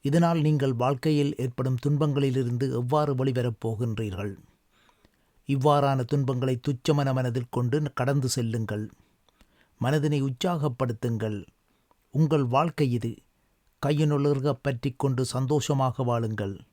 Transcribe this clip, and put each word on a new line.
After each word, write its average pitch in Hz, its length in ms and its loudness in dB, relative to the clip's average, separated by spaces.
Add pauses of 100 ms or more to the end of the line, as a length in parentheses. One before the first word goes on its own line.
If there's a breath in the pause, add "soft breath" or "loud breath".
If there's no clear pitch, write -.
இதனால் 170 400 2
நீங்கள் 147 320 2
வாழ்க்கையில் 143 640 0
ஏற்படும் 127 400 -2 (100)
துன்பங்களிலிருந்து 135 840 0
எவ்வாறு 139 420 0
வெளிவரப் 123 500 -2
போகின்றீர்கள்? 107 680 -4 (1120 soft breath)
இவ்வாறான 139 580 4
துன்பங்களை 131 560 0
துச்சமன 143 520 0
மனதில் 127 380 -2
கொண்டு 123 320 0 (120)
கடந்து 135 340 0
செல்லுங்கள். 110 640 -4 (920 soft breath)
மனதினை 147 420 0
உற்சாகப்படுத்துங்கள். 120 1200 -2 (640)
உங்கள் 147 340 2
வாழ்க்கை 139 480 2
இது. 117 220 -2 (720)
கையினுள்ளிருக 143 760 2
பற்றிக் 131 360 -4
கொண்டு 131 260 0
சந்தோஷமாக 135 800 0
வாழுங்கள். 110 580 -2 (120)